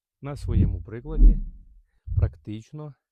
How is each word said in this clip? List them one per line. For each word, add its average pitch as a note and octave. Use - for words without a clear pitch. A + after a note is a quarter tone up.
на C#3
своєму -
прикладі, -
практично, C3+